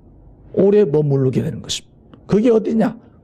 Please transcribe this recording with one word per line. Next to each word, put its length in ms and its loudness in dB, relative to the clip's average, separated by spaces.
오래 320 4
머무르게 580 0
되는 200 -8
것입니다. 340 -12
그게 240 2
어디냐? 500 0